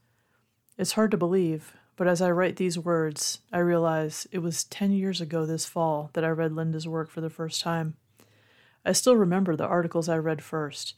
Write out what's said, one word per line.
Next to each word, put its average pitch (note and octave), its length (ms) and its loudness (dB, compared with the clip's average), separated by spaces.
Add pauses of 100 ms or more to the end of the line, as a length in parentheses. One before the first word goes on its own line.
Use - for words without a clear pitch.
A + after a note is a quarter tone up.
(800)
It's F#3 140 -2
hard G#3+ 180 2
to G#3+ 60 0
believe, E3+ 600 0 (200)
but F3 100 0
as F3+ 140 4
I F3+ 100 4
write F3 260 2
these F3+ 220 0
words, D#3+ 600 -2 (120)
I F3 100 0
realize E3 680 2
it F#3 100 -4
was E3 240 -4
ten - 260 -2
years F#3+ 320 0
ago D#3+ 240 -2
this D#3+ 180 -4
fall D#3 480 -2
that D#3+ 140 0
I - 20 2
read D#3+ 240 0
Linda's D#3+ 340 -4
work D#3+ 220 -6
for D#3+ 140 -10
the D#3+ 80 -6
first D#3+ 320 -6
time. E3 340 -2 (880)
I F#3 80 2
still B3 240 6
remember F#3 400 4
the - 100 -2
articles E3+ 400 0
I E3 120 2
read D#3 260 -2
first, - 540 -8